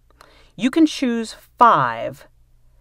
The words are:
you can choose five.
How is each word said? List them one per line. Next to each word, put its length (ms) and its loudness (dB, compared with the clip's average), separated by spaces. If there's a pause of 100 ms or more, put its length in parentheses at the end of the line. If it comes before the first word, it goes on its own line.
(560)
you 140 -4
can 160 2
choose 500 -6 (200)
five. 680 0 (540)